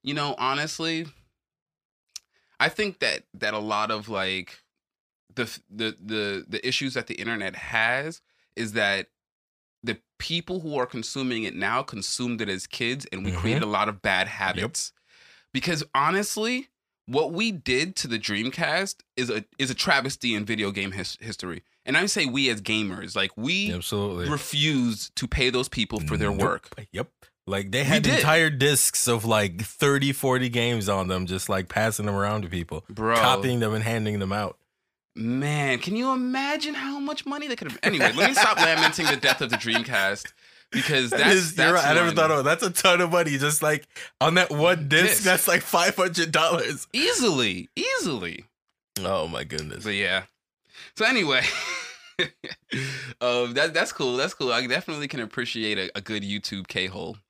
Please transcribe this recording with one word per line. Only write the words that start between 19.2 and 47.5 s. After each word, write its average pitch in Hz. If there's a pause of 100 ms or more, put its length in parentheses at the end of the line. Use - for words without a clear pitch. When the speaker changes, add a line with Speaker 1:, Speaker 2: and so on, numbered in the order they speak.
Speaker 1:
a, 107 (140)
is 135
a 120
travesty 135
in 104
video 104
game 98
his-, 95
history. 95 (240)
And 139
I 180
say 185
we 127
as 107
gamers, 98
like, 98
we 185
Speaker 2:
Absolutely. 95
Speaker 1:
refuse 143
to 131
pay 127
those 127
people 110
for 80
their 104
Speaker 2:
Nope. 98
Speaker 1:
work. -
Speaker 2:
Yep. 104 (380)
Like, 98
they 127
Speaker 1:
We 139
Speaker 2:
had 160
Speaker 1:
did. 226
Speaker 2:
entire 156
discs 135
of, 113
like, 104
thirty, 139
forty 127
games 117
on 95
them, 92
just, 92
like, 95
passing 107
them 101
around 104
to 87
people, 82
Speaker 1:
Bro. 110
Speaker 2:
copying 123
them 107
and 110
handing 110
them 95
out. 101 (580)
Speaker 1:
Man, 135
can 180
you 254
imagine 269
how 277
much 285
money 294
they 247
could 151
have? -
Anyway, 185
let 262
me 269
stop 208
Speaker 2:
<laughs> -
Speaker 1:
lamenting 165
the 143
death 131
of 123
the -
Dreamcast, 113 (380)
because 131
Speaker 2:
That -
Speaker 1:
that's, 165
Speaker 2:
is, 175
you're 143
Speaker 1:
that's 175
Speaker 2:
right. 147
I 156
never 170
Speaker 1:
one. 160
Speaker 2:
thought 160
of 147
it. -
That's 165
a 190
ton 175
of 175
money, 165
just, 151
like, 151 (320)
on 160
that 180
one 160
disc, 160
Speaker 1:
Disc. -
Speaker 2:
that's, 185
like, 175
five 175
hundred 170
dollars. 151
Speaker 1:
Easily, 190